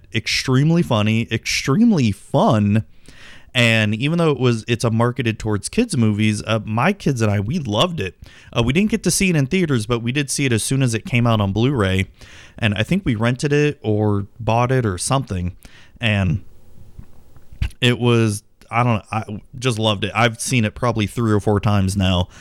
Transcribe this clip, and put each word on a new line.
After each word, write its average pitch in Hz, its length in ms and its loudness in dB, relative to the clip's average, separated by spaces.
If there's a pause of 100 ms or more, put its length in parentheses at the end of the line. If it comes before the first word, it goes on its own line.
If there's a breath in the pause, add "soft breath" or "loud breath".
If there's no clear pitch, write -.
(140)
extremely 143 680 2
funny, 110 480 0
extremely 143 800 2
fun. 110 720 2 (680 loud breath)
And 113 420 4
even 143 220 -2
though 165 140 2
it 131 80 -2
was, 120 280 2
it's 117 180 0
a 117 60 2
marketed 113 460 0
towards 104 300 -4
kids 233 300 -2
movies, 107 500 2
uh, 110 160 0
my 117 300 -2
kids 139 280 -2
and 110 80 2
I, 101 120 0
we 123 180 -4
loved 139 400 -2
it. 95 160 -8 (380 loud breath)
Uh, 120 100 0
we 117 80 0
didn't 196 200 2
get 220 120 -2
to 180 80 0
see 190 180 2
it 175 60 2
in 143 100 2
theaters, 143 400 0
but 117 140 -2
we 117 140 -4
did 143 160 -4
see - 160 -2
it 127 80 2
as 107 100 0
soon 135 180 0
as 123 120 0
it 110 100 -4
came 120 240 0
out 113 140 2
on 98 100 0
Blu-ray. 98 560 0 (500 loud breath)
And 107 180 0
I 98 80 0
think 180 200 -2
we 131 120 0
rented 123 360 -2
it 147 300 0
or 104 460 0 (120)
bought 117 320 0
it 131 140 2
or 95 120 -2
something. 95 600 -4 (420 loud breath)
And 104 460 0 (1400)
it 123 180 2
was, 113 440 2 (260)
I 113 140 0
don't 120 160 2
know, - 120 -14
I 107 300 -6 (180)
just 120 180 -2
loved 107 280 0
it. 95 100 -6
I've 117 240 2
seen 123 240 0
it 107 100 -2
probably 110 320 -2
three 110 280 0
or 104 80 2
four 104 180 2
times 98 380 0
now, 92 320 0 (120)